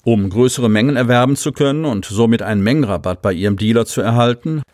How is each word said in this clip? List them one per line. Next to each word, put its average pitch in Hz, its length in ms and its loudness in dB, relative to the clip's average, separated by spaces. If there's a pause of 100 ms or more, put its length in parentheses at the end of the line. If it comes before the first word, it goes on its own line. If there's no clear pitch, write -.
Um 104 260 2
größere 120 380 0
Mengen 113 300 2
erwerben 123 400 2
zu 143 160 -6
können 147 320 -2
und 110 180 -4
somit 113 380 0
einen 101 220 -2
Mengenrabatt 101 580 -2
bei 101 100 0
ihrem 98 240 -2
Dealer 110 300 2
zu - 160 -6
erhalten, 120 640 0 (100)